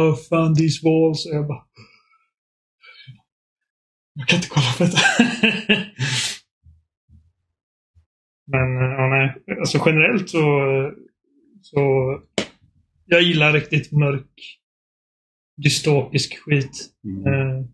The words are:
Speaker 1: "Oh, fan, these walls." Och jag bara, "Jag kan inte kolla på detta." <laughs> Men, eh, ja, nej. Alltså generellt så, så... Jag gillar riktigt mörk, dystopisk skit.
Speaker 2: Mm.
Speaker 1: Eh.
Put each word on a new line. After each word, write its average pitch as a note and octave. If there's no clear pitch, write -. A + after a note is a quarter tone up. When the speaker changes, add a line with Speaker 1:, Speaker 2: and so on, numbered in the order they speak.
Speaker 1:
"Oh, D3+
fan, E3
these D#3
walls." D#3+
Och D#3+
jag D3
bara, C#3
"Jag C#3
kan F3
inte F3
kolla C3+
på F3+
detta." E3+
<laughs> -
Men, C3
eh, B2+
ja, C3
nej. C3+
Alltså D3
generellt F3+
så, D#3+
så... -
Jag E3+
gillar D#3
riktigt -
mörk, C#3+
dystopisk C#3+
skit. -
Speaker 2:
Mm. F#2+
Speaker 1:
Eh. C3+